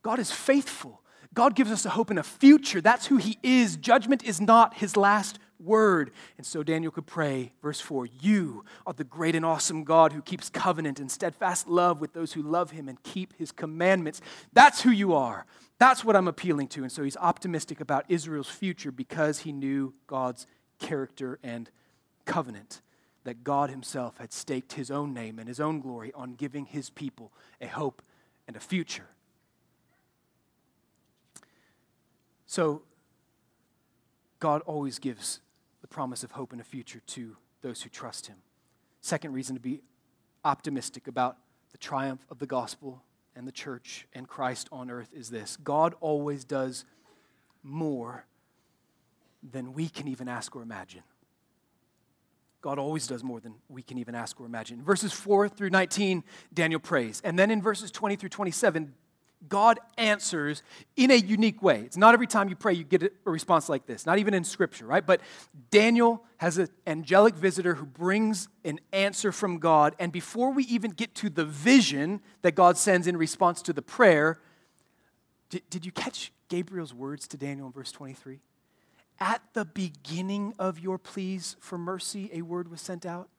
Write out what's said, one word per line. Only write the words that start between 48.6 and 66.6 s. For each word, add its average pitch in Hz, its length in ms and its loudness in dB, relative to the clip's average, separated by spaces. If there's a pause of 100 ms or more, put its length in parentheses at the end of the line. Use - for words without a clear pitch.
than 131 320 -14
we 156 160 -8
can 147 180 -12
even 127 180 -10
ask 123 300 -10
or 123 60 -14
imagine. 92 400 -16 (1600)
God 139 160 -6
always 147 280 -4
does 123 160 -10
more 123 160 -10
than 110 180 -18 (120)
we 127 140 -18
can 127 160 -12
even 117 160 -10
ask 117 260 -10
or 123 60 -18
imagine. 117 320 -12
In 135 60 -16
verses 190 280 0
four 202 360 2
through 202 220 -6
nineteen, 185 540 0 (300)
Daniel 160 260 0
prays. 120 420 -4
And 175 160 -2
then 202 120 6
in 220 100 0
verses 208 300 -4
twenty 202 260 -4
through 196 140 -10
twenty-seven, 160 640 -2 (540)
God 220 300 4 (200)
answers 180 640 -2 (340)
in 262 140 6
a 269 40 10
unique 214 480 4
way. 135 200 4
It's 127 160 -10
not 220 160 10
every 240 120 2
time 196 220 0
you 180 80 -8
pray 208 160 0
you 170 100 -2
get 151 200 2
a 196 280 -4
response 160 380 0
like 139 180 -4
this, 117 200 -10
not 175 120 4
even 208 140 2
in 185 100 2
Scripture, - 440 -4
right? 151 200 2
But 180 140 4 (500)
Daniel 233 540 6 (140)
has 165 200 -2
an 175 100 0 (180)